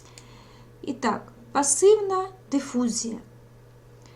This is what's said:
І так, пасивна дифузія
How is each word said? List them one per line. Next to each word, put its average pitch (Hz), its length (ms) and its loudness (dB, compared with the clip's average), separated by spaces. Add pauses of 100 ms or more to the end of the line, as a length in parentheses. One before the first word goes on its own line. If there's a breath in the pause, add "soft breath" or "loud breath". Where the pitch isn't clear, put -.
(840 loud breath)
І - 100 -8
так, - 400 -6 (200)
пасивна 381 760 4 (220)
дифузія 247 680 -2 (960 soft breath)